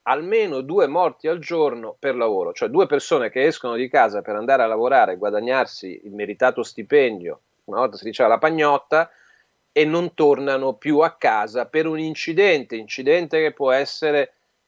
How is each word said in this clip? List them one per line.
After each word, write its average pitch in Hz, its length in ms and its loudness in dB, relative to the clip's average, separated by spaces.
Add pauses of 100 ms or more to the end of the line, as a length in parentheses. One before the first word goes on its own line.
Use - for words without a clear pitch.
almeno 196 580 0
due 160 260 0
morti 156 420 -2
al 175 100 -2
giorno 143 600 -4
per 135 160 -4
lavoro, 101 380 0
cioè 110 160 -4
due 170 160 4
persone 139 460 0
che 131 160 2
escono 127 280 -4
di 123 140 -4
casa 107 320 2
per 107 140 -8
andare 120 280 2
a 113 40 4
lavorare 113 460 2
e 90 40 -6
guadagnarsi 104 880 -4
il 104 80 -18
meritato 104 500 -2
stipendio, 107 760 -2 (240)
una 101 140 -8
volta 113 180 -2
si - 80 -18
diceva 110 240 0
la 117 100 4
pagnotta, 156 720 0 (640)
e 151 140 4
non 170 260 -2
tornano 135 600 2
più 147 240 0
a 160 140 4
casa 113 520 -2
per 156 220 -2
un 160 120 -4
incidente, 160 760 0
incidente 147 640 -2
che 151 140 0
può 135 160 -2
essere 143 640 0 (340)